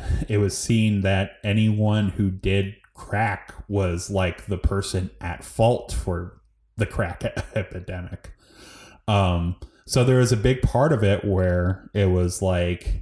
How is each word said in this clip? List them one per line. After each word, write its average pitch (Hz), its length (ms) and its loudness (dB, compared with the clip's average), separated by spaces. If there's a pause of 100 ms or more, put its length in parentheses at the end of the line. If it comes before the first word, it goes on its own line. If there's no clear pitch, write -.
(280)
it 104 120 2
was 101 180 0
seen 110 440 2
that 95 320 0 (100)
anyone 107 640 2
who 98 220 0
did 98 440 -2 (180)
crack - 600 -4 (140)
was, 92 420 -2
like, 92 380 -2
the 98 100 -2
person 95 540 -2 (100)
at 87 220 -8
fault - 480 0
for 90 500 -6 (360)
the 107 80 0
crack 87 380 -6
<laughs> - 320 -6
epidemic. 90 760 -10 (760)
Um, 90 480 2 (320)
so 127 160 2
there 127 140 4
was 127 140 4
a 120 60 2
big 123 260 0
part 131 280 2
of 110 120 2
it 101 200 2
where 92 720 0
it 98 160 4
was 90 320 0
like, 90 600 -2